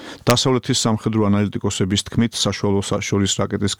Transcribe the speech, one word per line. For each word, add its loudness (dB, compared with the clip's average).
დასავლეთის 2
სამხედრო 0
ანალიტიკოსების 0
თქმით, 0
საშუალო 0
საშორის 0
რაკეტის -2